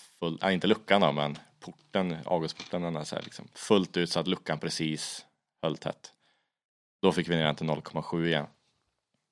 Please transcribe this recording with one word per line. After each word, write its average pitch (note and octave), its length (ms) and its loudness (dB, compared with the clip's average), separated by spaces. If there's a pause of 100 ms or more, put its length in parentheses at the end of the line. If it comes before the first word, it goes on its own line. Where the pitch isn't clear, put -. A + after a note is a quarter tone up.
(200)
full, E2+ 220 -4
nej, F#2+ 120 2
inte F#2 120 0
luckan G2 340 4
då, D#2+ 120 6
men D2 260 -2 (220)
porten, - 640 -4
avgasporten, F2 580 -4
den E2+ 140 -4
är D2+ 80 -4
så - 120 -8
här, - 60 -6
liksom, - 320 -16
fullt G2 420 2
ut F2 140 0
så E2+ 100 0
att D#2 60 -2
luckan F2+ 320 -2
precis - 680 -4 (360)
höll D#2+ 140 0
tätt. - 360 -10 (920)
Då F#2+ 100 6
fick E2 160 0
vi E2+ 80 2
ner D#2+ 80 4
den D2+ 120 4
till D#2+ 100 -6
noll D#2 160 -2
komma E2 200 -8
sju E2+ 260 0
igen. D2+ 180 2 (840)